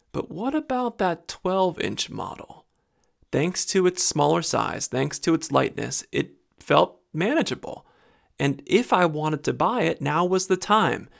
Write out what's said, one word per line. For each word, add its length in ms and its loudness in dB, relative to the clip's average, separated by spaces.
But 200 -6
what 240 -4
about 440 -2
that 300 -2
twelve 520 0
inch 300 -4
model? 560 -10
Thanks 360 0
to 200 2
its 180 0
smaller 380 2
size, 440 -2
thanks 340 -2
to 120 2
its 180 0
lightness, 640 -2
it 200 -2
felt 420 2
manageable. 720 -2
And 280 0
if 260 2
I 140 4
wanted 380 -2
to 80 0
buy 300 0
it, 180 0
now 240 0
was 240 0
the 80 2
time. 520 2